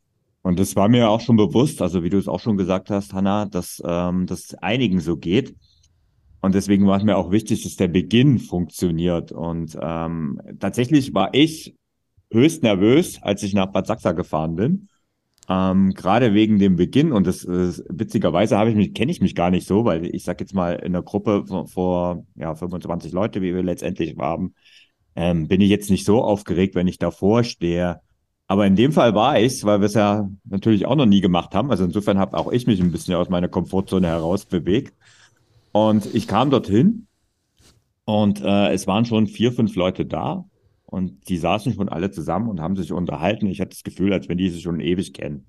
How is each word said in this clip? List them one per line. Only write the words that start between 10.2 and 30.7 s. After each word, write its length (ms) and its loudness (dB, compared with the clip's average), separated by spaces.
tatsächlich 540 0
war 200 2
ich 400 2
höchst 300 4
nervös, 600 2
als 220 -2
ich 100 -4
nach 180 2
Bad 140 -2
Sachsa 260 -2
gefahren 440 -4
bin. 320 -2
Ähm, 440 2
gerade 400 2
wegen 240 4
dem 180 4
Beginn 360 2
und 140 2
das, 160 -2
das, 460 -2
witzigerweise 680 0
habe 120 2
ich 60 0
mich, 180 2
kenne 160 -2
ich 120 -6
mich 120 0
gar 160 0
nicht 160 0
so, 200 2
weil 180 -2
ich 100 -8
sag 160 -6
jetzt 140 -12
mal, 220 -2
in 160 -6
der 100 -2
Gruppe 440 -2
vor, 220 -8
vor, 640 -4
ja, 200 -8
fünfundzwanzig 580 -8
Leute, 280 -4
wie 140 -2
wir 80 -2
letztendlich 560 -6
haben, 360 -6
ähm, 320 -2
bin 140 2
ich 80 6
jetzt 200 2
nicht 140 0
so 180 2
aufgeregt, 520 0
wenn 140 0
ich 100 -4
davor 460 0
stehe. 560 -4
Aber 200 2
in 100 4
dem 160 4
Fall 220 4
war 260 4
ich's, 240 0
weil 160 4
wir's 140 0
ja 340 0
natürlich 420 0